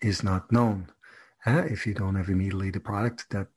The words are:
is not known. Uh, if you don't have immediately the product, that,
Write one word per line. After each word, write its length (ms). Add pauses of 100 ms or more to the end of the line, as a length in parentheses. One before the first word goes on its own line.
is 220
not 280
known. 400 (540)
Uh, 240
if 180
you 60
don't 220
have 160
immediately 400
the 100
product, 500
that, 260